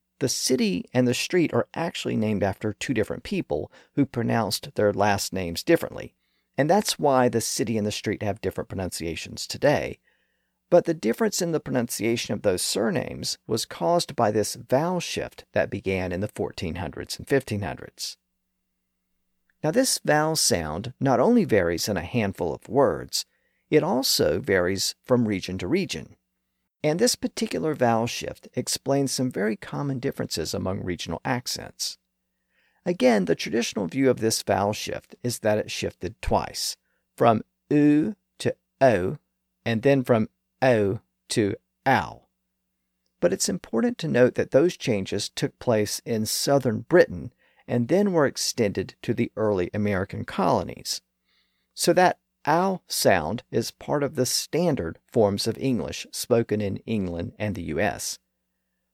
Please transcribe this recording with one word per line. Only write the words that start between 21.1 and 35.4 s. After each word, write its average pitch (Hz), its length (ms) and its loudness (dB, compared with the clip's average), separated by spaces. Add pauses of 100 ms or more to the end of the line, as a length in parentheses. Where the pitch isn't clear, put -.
only 214 240 6
varies 87 460 2
in 98 80 -2
a - 40 -2
handful 95 540 -2
of - 140 -16
words, 90 560 0 (440)
it 151 140 6
also 180 560 2
varies 95 640 0
from 123 240 4
region 95 300 -4
to 92 100 -6
region. 147 480 -4 (640)
And 156 160 0
this 233 200 2
particular 170 560 -4
vowel 117 340 2
shift - 460 -10
explains 139 580 -2
some 131 180 -2
very 208 280 -4
common 143 420 -6
differences 117 540 -4
among 95 280 -4
regional 90 440 -6
accents. - 720 -6 (880)
Again, 202 400 2
the 165 100 2
traditional 220 520 -2
view 135 220 2
of 123 120 2
this 113 220 0
vowel 101 280 2
shift - 420 -8 (100)
is 120 160 -4
that 107 180 2